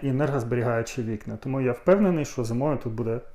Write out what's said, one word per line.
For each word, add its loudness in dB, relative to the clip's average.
і -2
енергозберігаючі 0
вікна. -6
Тому -2
я 2
впевнений, 4
що -4
зимою 0
тут -4
буде -2